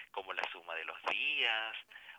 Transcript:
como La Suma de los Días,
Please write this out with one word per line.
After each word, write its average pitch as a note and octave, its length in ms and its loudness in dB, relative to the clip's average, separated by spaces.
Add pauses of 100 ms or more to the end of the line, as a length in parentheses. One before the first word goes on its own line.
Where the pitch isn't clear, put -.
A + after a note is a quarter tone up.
(120)
como F#2+ 220 -2
La F2+ 180 0
Suma E2+ 240 -6
de E2 100 -2
los D#2+ 180 -6
Días, A2+ 720 4 (420)